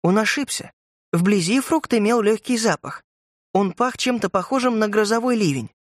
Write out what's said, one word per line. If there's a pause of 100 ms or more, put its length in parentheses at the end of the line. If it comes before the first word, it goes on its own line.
Он
ошибся. (400)
Вблизи
фрукт
имел
лёгкий
запах. (480)
Он
пах
чем-то
похожим
на
грозовой
ливень. (100)